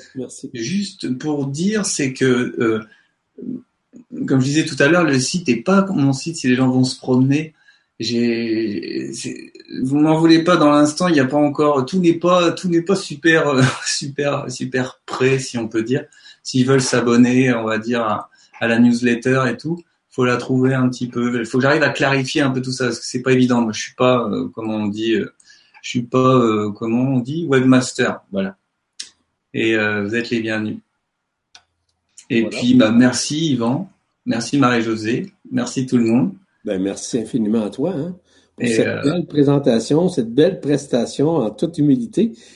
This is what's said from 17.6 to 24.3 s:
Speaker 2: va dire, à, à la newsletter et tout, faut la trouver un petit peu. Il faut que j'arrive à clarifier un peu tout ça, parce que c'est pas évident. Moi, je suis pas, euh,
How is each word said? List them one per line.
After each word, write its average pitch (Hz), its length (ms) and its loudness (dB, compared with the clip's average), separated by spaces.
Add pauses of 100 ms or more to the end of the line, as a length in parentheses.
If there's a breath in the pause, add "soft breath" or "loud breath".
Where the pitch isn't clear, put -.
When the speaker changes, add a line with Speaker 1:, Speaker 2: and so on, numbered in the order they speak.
Speaker 2:
va 110 120 -2
dire, 117 240 -2
à, 107 280 -4 (300 soft breath)
à 117 80 0
la 117 120 2
newsletter 120 720 4
et 113 80 -6
tout, 170 220 -6 (300)
faut 127 160 -2
la 123 120 2
trouver 131 360 0
un 127 160 2
petit 123 180 -6
peu. 120 320 -2
Il 113 60 -4
faut 131 140 -2
que - 20 2
j'arrive 147 220 2
à 139 60 2
clarifier 135 520 -2
un 135 80 0
peu 127 120 -2
tout 131 120 -6
ça, 127 120 -4
parce 117 140 -4
que - 60 -14
c'est 127 160 -6
pas 131 100 0
évident. 127 300 4
Moi, 113 100 -2
je 107 100 -8
suis - 140 -12
pas, 127 340 2
euh, 101 240 -4